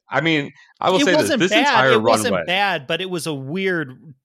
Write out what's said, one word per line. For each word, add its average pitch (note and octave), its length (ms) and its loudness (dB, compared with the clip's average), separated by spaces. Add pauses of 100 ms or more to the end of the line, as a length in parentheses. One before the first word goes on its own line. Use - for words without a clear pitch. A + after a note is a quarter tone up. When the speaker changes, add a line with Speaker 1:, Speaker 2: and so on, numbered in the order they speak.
Speaker 1:
I C#3 120 -2
mean, D#3 300 -2 (280)
I - 100 0
will F#3 100 2
Speaker 2:
It D4 60 2
Speaker 1:
say F#3 60 2
this, - 100 4
Speaker 2:
wasn't C4 180 0
Speaker 1:
this F#3+ 120 2
Speaker 2:
bad. G#3+ 160 2
Speaker 1:
entire A3+ 260 4
Speaker 2:
It A2 80 4
wasn't A2+ 320 2
Speaker 1:
runway F2 120 -2
Speaker 2:
bad, F3+ 420 -2
but E3 140 -4
it F#3+ 80 -8
was E3 180 -6
a D#3+ 60 -4
weird D3+ 800 -6 (120)